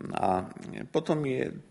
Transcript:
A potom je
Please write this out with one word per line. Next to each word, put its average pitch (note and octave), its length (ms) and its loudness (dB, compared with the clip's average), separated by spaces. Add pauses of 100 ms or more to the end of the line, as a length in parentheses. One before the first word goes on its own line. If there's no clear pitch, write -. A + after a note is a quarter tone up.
(180)
A F#2 320 2 (400)
potom D#3+ 320 2
je C3 500 -2